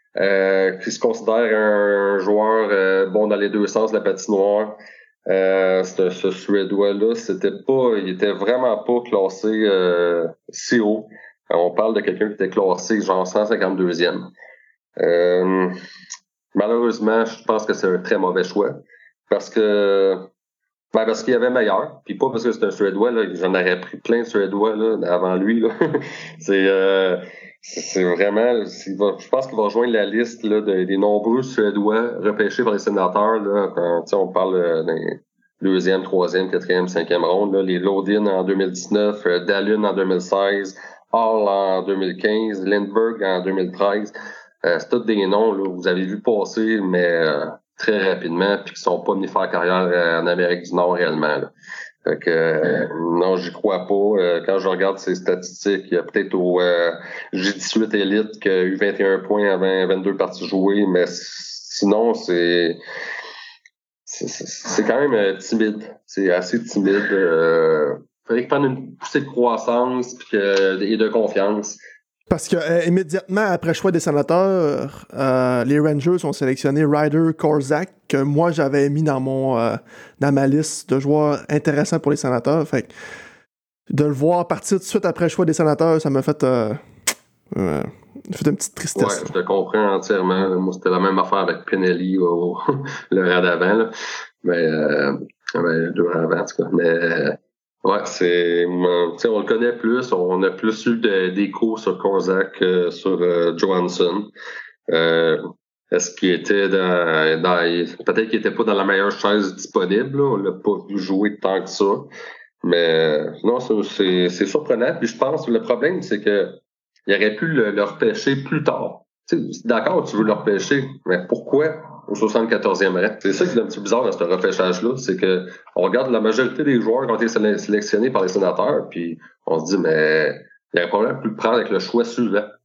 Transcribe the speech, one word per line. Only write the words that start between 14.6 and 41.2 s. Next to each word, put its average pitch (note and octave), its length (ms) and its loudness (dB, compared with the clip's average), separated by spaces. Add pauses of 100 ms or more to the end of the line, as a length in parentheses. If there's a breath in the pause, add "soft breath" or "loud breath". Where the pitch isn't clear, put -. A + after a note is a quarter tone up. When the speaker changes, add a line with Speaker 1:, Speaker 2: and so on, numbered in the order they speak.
Speaker 1:
Euh, F2+ 680 2 (880 loud breath)
malheureusement, A2+ 720 2
je - 180 -10
pense G#2+ 220 -2
que G#2+ 80 -2
c'est F#2+ 140 -2
un F2+ 120 0
très G2+ 180 -2
mauvais F#2 260 0
choix - 280 -2 (580 soft breath)
parce G2 200 0
que, G2+ 640 2 (800)
ben, A2+ 120 2
parce A2 160 -2
qu'il B2+ 120 0
y - 20 4
avait A#2+ 160 2
meilleur, G#2+ 540 0
puis G2+ 120 -10
pas C3 140 2
parce A2+ 120 -4
que A#2+ 80 2
c'est G#2 120 -2
un G2 80 0
Suédois, G2+ 400 0
là, A2+ 120 0 (100)
j'en F2+ 180 0
aurais F2+ 280 2
pris - 180 -14
plein A#2 240 0
de A2+ 60 -6
Suédois, G2+ 480 0
là, A2 220 0 (100)
avant F#2 280 2
lui, G#2 240 0
là. A#2 100 2 (100)
<laughs> - 600 -4
C'est, F#2+ 280 2
euh, F#2+ 500 4 (440 loud breath)
c'est, - 200 -12
c'est F#2 220 -2
vraiment, G2+ 600 2
c'est, F#2 260 -12
il F#2+ 60 -8
va, G2 220 0
je - 80 -20
pense C3 180 0
qu'il A2+ 120 -6
va G#2+ 60 2
rejoindre A#2 280 0
la G#2 140 2
liste, A2+ 380 -4
là, G#2+ 180 2
de, F#2+ 240 0
des G2 120 0
nombreux G#2 460 2
Suédois G#2+ 680 0 (100)
repêchés G#2+ 400 0
par A2 100 2
les G2 60 -2
Sénateurs, G#2 600 0
là, G2+ 340 0
quand, E2+ 280 0
tu - 80 -10
sais, G2+ 40 2
on F#2+ 140 0
parle, F#2 260 0
euh, E2+ 280 0
d'un E2 140 -2 (640)
deuxième, F#2 420 2
troisième, F#2 460 0
quatrième, F#2 380 0
cinquième F2 380 0
ronde, F#2+ 280 2
là, G2 80 2
les F#2 160 0
Lodin G2 500 0
en F#2 160 0
deux F#2 120 0
mille F#2+ 160 0
dix-neuf, G#2 540 -2
euh, F2+ 200 0
Dahlin G2+ 380 0
en G2 100 0
deux F#2+ 120 0
mille F#2 160 0
seize, G2 560 -2 (340 loud breath)
Hall A2 380 2